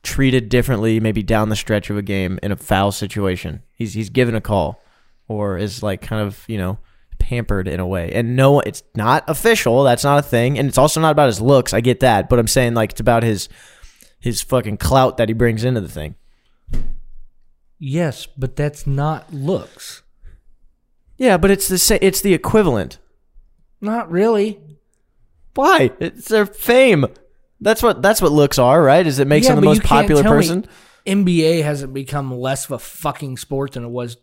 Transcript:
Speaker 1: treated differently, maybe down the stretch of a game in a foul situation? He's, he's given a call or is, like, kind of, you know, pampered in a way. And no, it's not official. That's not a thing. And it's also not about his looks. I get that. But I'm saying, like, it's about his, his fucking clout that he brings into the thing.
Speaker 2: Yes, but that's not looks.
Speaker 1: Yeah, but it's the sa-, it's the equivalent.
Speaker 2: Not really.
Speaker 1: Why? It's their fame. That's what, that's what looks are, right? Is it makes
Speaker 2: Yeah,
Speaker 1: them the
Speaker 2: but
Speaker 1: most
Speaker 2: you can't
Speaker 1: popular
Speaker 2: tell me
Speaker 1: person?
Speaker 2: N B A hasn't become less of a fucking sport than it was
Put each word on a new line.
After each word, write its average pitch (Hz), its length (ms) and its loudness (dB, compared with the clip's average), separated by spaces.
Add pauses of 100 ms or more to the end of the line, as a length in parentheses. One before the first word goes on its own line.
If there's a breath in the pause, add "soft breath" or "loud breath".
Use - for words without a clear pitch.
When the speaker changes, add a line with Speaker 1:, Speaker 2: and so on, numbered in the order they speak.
Speaker 1:
treated 127 480 0
differently, 113 500 0
maybe 110 220 -2
down 107 280 0
the 107 60 0
stretch 104 360 -4
of 104 60 -4
a 104 40 -4
game 95 400 -4
in 101 100 -6
a 95 40 -4
foul 101 360 0
situation? 92 720 -6 (140)
He's, 107 180 -8
he's 107 160 -6
given 120 240 0
a 107 80 -4
call 87 400 -4 (460)
or 104 320 -6
is, 104 240 -8
like, 98 180 -6
kind 107 200 -6
of, 101 260 -8
you 113 100 -8
know, 92 220 -6 (400)
pampered 104 480 -2
in 82 120 -4
a 90 80 -4
way. 90 260 -4
And 120 220 -2
no, 135 260 6
it's - 220 -8 (120)
not 120 320 0
official. 147 560 2
That's 120 200 2
not 143 160 2
a 139 80 -4
thing. 123 320 0
And 139 80 0
it's 123 100 -2
also 151 240 2
not 160 100 2
about 147 160 4
his 107 140 -2
looks. 127 320 4
I 117 80 0
get 120 200 0
that. 110 280 2
But 123 100 4
I'm 113 80 0
saying, 120 280 0
like, 110 160 0
it's - 100 -14
about 117 220 2
his, 107 260 -2 (720 soft breath)
his 120 220 -6
fucking 107 360 -2
clout 131 400 0
that 110 120 0
he 113 40 -2
brings 113 300 0
into 123 180 -2
the 78 80 -12
thing. 78 260 -12 (1600)
Speaker 2:
Yes, 147 460 -4
but 135 300 -8
that's 147 320 -4
not 147 460 -4
looks. - 680 -8 (1120)
Speaker 1:
Yeah, 226 200 4
but 190 140 2
it's 196 160 0
the 185 100 -2
sa-, 208 240 2
it's 190 200 2
the 196 120 2
equivalent. 135 680 0 (840)
Speaker 2:
Not 208 300 -6
really. 208 480 0 (960)
Speaker 1:
Why? 269 440 2
It's - 280 -8
their 214 180 2
fame. 233 600 2 (560)
That's 220 200 2
what, 220 200 2
that's 208 200 2
what 160 120 4
looks 143 260 4
are, 135 240 6
right? 156 240 4
Is 135 120 -2
it 139 80 2
makes 220 180 4
Speaker 2:
Yeah, 262 80 6
Speaker 1:
them 214 80 2
the - 0 -
Speaker 2:
but - 80 6
Speaker 1:
most 156 80 6
Speaker 2:
you 208 40 0
can't - 80 2 (180)
Speaker 1:
popular 151 160 4
Speaker 2:
tell 220 100 4
me 220 60 6
Speaker 1:
person? 175 260 0 (400 soft breath)
Speaker 2:
N 196 180 0
B 170 220 2
A 165 160 2
hasn't 139 320 -6
become 135 420 -8
less 131 300 -6
of - 60 -12
a 120 80 -8
fucking 139 580 -10
sport 139 360 -8
than 120 100 -10
it 120 60 -12
was 120 340 -10